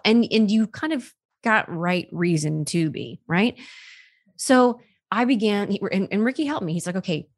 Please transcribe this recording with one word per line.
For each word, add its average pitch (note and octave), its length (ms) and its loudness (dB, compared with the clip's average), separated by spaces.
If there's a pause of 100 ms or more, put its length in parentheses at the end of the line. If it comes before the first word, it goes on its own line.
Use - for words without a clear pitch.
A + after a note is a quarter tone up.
And, A3+ 260 6
and A3 180 4
you A3 180 4
kind D#4 260 -6
of B3 200 -8 (300)
got A3 280 0
right F3 400 -2
reason D#3 540 0
to E3 240 0
be, - 380 -10
right? F#3+ 320 0 (800)
So B3 420 4 (320)
I A#3 140 0
began, G#3 460 0
he, F#3+ 100 -2 (100)
and, F#3+ 200 0
and G#3 120 0
Ricky C4 220 -2
helped C#4+ 200 -4
me. D#3+ 80 -4
He's E3+ 120 -4
like, F3+ 100 -6
"Okay, F3+ 320 -6 (100)